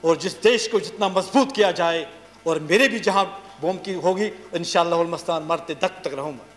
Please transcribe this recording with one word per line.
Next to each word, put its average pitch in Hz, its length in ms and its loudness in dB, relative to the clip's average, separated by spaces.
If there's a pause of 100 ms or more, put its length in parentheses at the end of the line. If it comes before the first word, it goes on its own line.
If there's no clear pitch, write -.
और 160 120 4
जिस 170 260 -8
देश 226 260 4
को 208 120 2
जितना - 280 -2
मजबूत 190 440 2
किया 202 200 4
जाए, 170 340 0 (400)
और 160 140 0
मेरे 196 280 4
भी 220 120 -2
जहाँ 190 600 -2
बॉम्ब 185 220 -2
की 196 100 -8
होगी, 185 340 0
इंशाअल्लाह 170 720 0
वल 170 80 2
मस्तान 165 360 -4
मरते 160 320 -4
दम 180 140 -2
तक 147 260 -8
रहूँगा। 139 320 -10 (100)